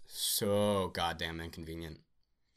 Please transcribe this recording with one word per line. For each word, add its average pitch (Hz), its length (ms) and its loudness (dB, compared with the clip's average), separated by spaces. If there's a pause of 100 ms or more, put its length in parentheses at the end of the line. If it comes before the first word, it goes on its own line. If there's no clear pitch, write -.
so 101 840 2
goddamn 82 460 0
inconvenient. 82 600 -8 (580)